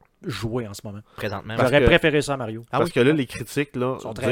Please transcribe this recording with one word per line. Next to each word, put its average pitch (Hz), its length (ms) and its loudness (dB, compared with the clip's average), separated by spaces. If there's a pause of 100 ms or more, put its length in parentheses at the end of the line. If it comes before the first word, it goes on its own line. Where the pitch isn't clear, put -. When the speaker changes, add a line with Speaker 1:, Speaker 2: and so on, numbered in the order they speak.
(240)
Speaker 1:
jouer 113 420 -6
en 101 80 -12
ce - 100 -14
moment. 101 140 -12 (180)
Speaker 2:
Présentement, 104 400 -6
Speaker 3:
Parce 120 140 2
Speaker 1:
J'aurais 143 120 6
Speaker 3:
que, 120 40 6
Speaker 1:
préféré 156 360 6
ça 143 120 -4
à - 20 -2
Mario. 113 360 -8
Speaker 2:
Ah 131 60 0
Speaker 3:
parce 160 120 2
Speaker 2:
oui ? - 40 -12
Speaker 3:
que 135 60 4
là, 131 120 6
les 143 140 0
critiques, - 500 -6
là, 127 240 -2
Speaker 1:
Sont 110 140 -8
très 120 180 -4